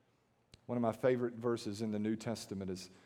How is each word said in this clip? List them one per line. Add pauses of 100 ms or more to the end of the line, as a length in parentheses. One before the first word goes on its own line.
(680)
One
of
my
favorite
verses
in
the
New
Testament
is (160)